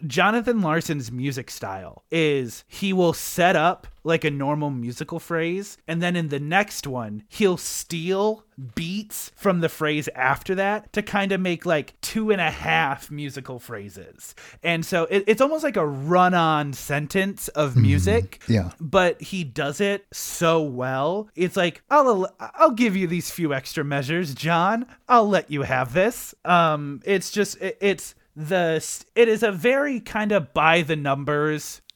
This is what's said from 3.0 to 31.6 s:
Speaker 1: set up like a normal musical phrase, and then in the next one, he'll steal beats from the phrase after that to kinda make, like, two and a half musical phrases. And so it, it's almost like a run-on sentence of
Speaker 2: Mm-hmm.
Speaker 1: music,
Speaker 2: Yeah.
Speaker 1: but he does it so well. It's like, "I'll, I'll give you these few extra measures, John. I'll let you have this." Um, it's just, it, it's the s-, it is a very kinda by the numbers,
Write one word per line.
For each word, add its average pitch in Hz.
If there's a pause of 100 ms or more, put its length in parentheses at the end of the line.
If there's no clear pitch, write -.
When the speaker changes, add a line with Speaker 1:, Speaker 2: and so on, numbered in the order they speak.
Speaker 1:
set 180
up 170 (160)
like 160
a 147
normal 143
musical 127
phrase, 170 (100)
and 170
then 180
in 170
the 139
next 175
one, 110
he'll 190
steal 190 (320)
beats 190
from 180
the 160
phrase 151
after 135
that 196
to 214
kinda 196
make, 180
like, 156
two 214
and 196
a 160
half 156
musical 135
phrases. 101 (300)
And 165
so 170
it, 196
it's 220
almost 294
like 247
a 170
run-on 156
sentence 151
of 147
Speaker 2:
Mm-hmm. 120
Speaker 1:
music, 95
Speaker 2:
Yeah. 98 (100)
Speaker 1:
but 165
he 180
does 143
it 202
so 165
well. 139
It's 175
like, 175
"I'll, 254 (120)
I'll 294
give 226
you 190
these 170
few 156
extra -
measures, 143
John. 175 (220)
I'll 233
let 180
you 147
have 127
this." 190 (100)
Um, 151
it's 190
just, 202
it, 185
it's - (200)
the 160
s-, -
it 233
is 220
a 214
very 254
kinda 214
by 160
the 156
numbers, 147 (140)